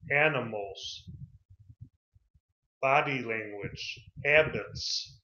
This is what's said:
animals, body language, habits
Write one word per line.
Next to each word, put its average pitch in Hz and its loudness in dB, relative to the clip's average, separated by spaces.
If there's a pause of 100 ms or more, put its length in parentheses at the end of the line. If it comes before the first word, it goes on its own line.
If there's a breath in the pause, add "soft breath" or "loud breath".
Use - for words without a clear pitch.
(100)
animals, 120 0 (1800)
body 139 2
language, 104 -6 (240)
habits - 2